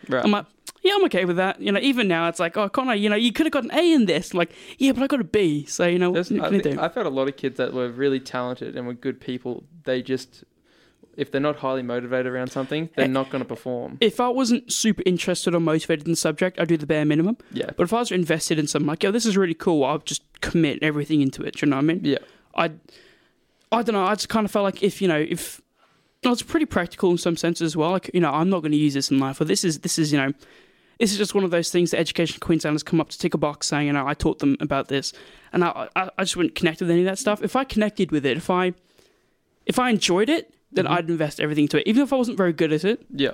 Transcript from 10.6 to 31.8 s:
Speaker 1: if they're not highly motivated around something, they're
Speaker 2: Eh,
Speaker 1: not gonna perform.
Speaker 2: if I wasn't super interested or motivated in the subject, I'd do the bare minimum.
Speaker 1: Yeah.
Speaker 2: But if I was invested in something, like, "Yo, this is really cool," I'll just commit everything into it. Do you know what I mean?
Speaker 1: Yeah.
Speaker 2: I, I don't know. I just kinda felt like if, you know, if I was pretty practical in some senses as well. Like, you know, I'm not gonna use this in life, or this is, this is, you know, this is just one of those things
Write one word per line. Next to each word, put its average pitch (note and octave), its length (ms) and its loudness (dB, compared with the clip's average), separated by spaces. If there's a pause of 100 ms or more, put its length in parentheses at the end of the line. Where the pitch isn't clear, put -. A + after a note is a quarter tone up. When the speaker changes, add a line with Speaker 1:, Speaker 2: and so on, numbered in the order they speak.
Speaker 1:
if C#3 160 -4
they're C#3 80 0
not D3 180 0
highly C3 260 -2
motivated B2 420 -2
around B2+ 220 -4
something, D3 480 -4
they're C3+ 100 2
Speaker 2:
Eh, C3 40 0
Speaker 1:
not C3 200 -2
gonna C3 160 -4
perform. B2 560 -8
Speaker 2:
if A3 180 -2
I B3 100 0
wasn't A#3+ 440 -2
super - 320 0
interested F3+ 480 0
or E3+ 60 2
motivated D#3+ 480 0
in E3+ 60 0
the E3 40 0
subject, F3 420 -2
I'd E3+ 80 0
do E3+ 100 2
the D3 100 -8
bare D3+ 180 0
minimum. D#3+ 320 2 (160)
Speaker 1:
Yeah. - 240 -6
Speaker 2:
But F3+ 60 0
if F3 100 0
I A3+ 60 2
was A#3+ 120 -4
invested E3 460 0
in D#3 80 0
something, D3 220 -2
like, D3+ 160 -2
"Yo, G3 80 2
this A3+ 160 0
is G3 100 2
really F#3 160 2
cool," D#3+ 300 2
I'll C#3+ 160 0
just - 240 -10 (180)
commit D#3 400 0
everything D3 400 2
into C3+ 220 -2
it. - 140 -8
Do D3 100 0
you - 20 4
know C#3 60 2
what C3+ 80 0
I - 20 4
mean? E3+ 180 0
Speaker 1:
Yeah. C#3 140 2 (380)
Speaker 2:
I, E3 160 0 (1040)
I A#3 100 2
don't A3+ 100 0
know. G3 100 2
I G3+ 120 2
just - 120 -4
kinda G#3+ 220 0
felt G3+ 160 0
like F#3+ 180 -2
if, G3+ 180 0
you F#3+ 60 4
know, D#3 100 4
if - 440 -4 (640)
I B3+ 40 4
was A#3+ 140 2
pretty D#4 220 0
practical F3+ 460 0
in F3 60 2
some E3 200 0
senses E3+ 300 -2
as D#3 100 -4
well. D#3+ 140 2
Like, F#3 220 -4
you F3+ 60 2
know, D#3+ 100 4
I'm D#3 200 2
not F3+ 140 2
gonna D3+ 120 2
use D3 200 4
this C3+ 140 -2
in C#3 80 4
life, C3+ 220 0
or D#3+ 60 0
this F#3+ 180 0
is, D#3 160 0
this - 180 -4
is, D3+ 140 0
you D3 60 4
know, C#3 160 0 (640)
this G#3 140 2
is G3+ 40 -2
just G3+ 160 -2
one G3+ 120 2
of E3+ 60 -2
those E3+ 200 0
things F3 200 2